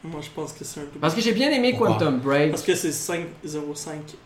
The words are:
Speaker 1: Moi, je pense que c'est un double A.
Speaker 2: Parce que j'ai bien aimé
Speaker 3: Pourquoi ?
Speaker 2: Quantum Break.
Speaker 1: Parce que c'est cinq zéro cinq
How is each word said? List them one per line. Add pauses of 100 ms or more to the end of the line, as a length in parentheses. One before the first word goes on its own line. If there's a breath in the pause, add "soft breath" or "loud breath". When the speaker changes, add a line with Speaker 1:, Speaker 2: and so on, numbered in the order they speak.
Speaker 1:
Moi,
je
pense
que
c'est
un
double
A.
Speaker 2:
Parce
que
j'ai
bien
aimé
Speaker 3:
Pourquoi ?
Speaker 2:
Quantum
Break.
Speaker 1:
Parce
que
c'est
cinq (160)
zéro
cinq (240)